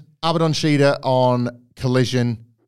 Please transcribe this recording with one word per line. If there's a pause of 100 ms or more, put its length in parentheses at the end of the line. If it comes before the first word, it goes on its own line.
(220)
Abaddon
Shida
on (260)
Collision. (220)